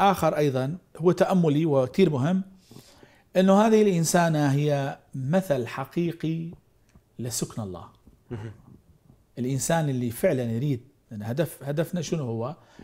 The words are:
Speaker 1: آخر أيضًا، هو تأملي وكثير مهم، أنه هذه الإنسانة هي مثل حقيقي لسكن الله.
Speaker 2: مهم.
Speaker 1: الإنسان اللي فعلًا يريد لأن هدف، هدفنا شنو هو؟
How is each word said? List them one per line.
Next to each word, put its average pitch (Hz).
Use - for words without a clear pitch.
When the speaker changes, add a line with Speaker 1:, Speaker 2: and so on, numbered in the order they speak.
Speaker 1:
آخر 170
أيضًا، 143
هو 175
تأملي 170
وكثير 143
مهم، 156
أنه 196
هذه 220
الإنسانة 165
هي 143
مثل 139
حقيقي 165
لسكن 120
الله. 92
Speaker 2:
مهم. 110
Speaker 1:
الإنسان 135
اللي 123
فعلًا 127
يريد 120
لأن 104
هدف، 139
هدفنا 147
شنو 156
هو؟ 117